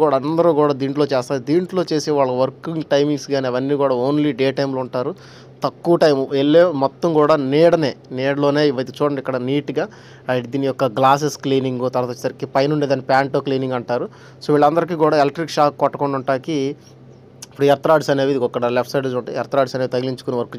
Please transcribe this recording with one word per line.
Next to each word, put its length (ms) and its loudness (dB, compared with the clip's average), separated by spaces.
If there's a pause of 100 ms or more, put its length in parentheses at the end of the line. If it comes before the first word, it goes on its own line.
కూడా, 180 2
అందరూ 260 2 (120)
కూడా 200 2
దీంట్లో 320 -2
చేస్తారు. 280 -2 (100)
దీంట్లో 300 0 (120)
చేసే 180 -2 (100)
వాళ్ళ 100 0 (120)
working 400 -6 (120)
timings 400 0
కానీ 180 -2
అవన్నీ 320 -2
కూడా 100 0 (120)
only 340 0
డే 60 2 (140)
టైమ్‌లో 240 -4
ఉంటారు. 260 -6 (540)
తక్కువ 380 0
టైం 140 6 (180)
వెళ్ళే 260 4 (220)
మొత్తం 340 -2
కూడా 180 4 (160)
నీడనే, 400 4 (260)
నీడలోనే 440 0 (100)
ఇవైతే 280 -6
చూడండి 240 -2
ఇక్కడ 140 -4 (120)
నీట్‌గా, 360 -2 (440)
ఆ, 20 -2 (220)
దీని 180 -2
యొక్క 140 -2 (140)
గ్లాసెస్ 440 2
క్లీనింగ్, 400 -2 (120)
తర్వాత 180 -4
వచ్చేసరికి 420 -8
పైన 220 2
ఉండే 160 -2
దాన్ని 180 -4
ప్యాంటో 380 2
క్లీనింగ్ 300 -2
అంటారు. 280 -4 (360)
So 120 -4
వీళ్ళందరికీ 500 2
కూడా 200 4
ఎలక్ట్రిక్ 320 -4
షాక్ 260 2
కొట్టకుండా 380 -2
ఉంటాకి 360 -2 (920)
ఇప్పుడు 200 -2
ఎర్త్ 180 0
రాడ్స్ 220 4
అనేవి 220 2
ఇది 140 0
ఒక 120 -6 (160)
లెఫ్ట్ 180 -2
సైడ్ 140 -2 (120)
ఉంటాయి, 200 -8
ఎర్త్ 180 -6
రాడ్స్ 200 2
అనేవి 180 -4
తగిలించుకుని 460 -4
వర్క్ 180 -10